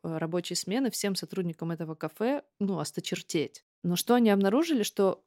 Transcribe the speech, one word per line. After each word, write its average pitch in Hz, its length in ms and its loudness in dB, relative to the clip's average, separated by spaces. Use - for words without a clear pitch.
э, 165 140 -6
рабочей 170 360 -4
смены 220 360 -2
всем 202 260 -2
сотрудникам 170 560 -4
этого 160 240 -6
кафе, 233 460 -2
ну, 196 180 0
осточертеть. - 840 -4
Но 175 120 2
что - 180 2
они 233 160 6
обнаружили, 214 520 4
что - 440 0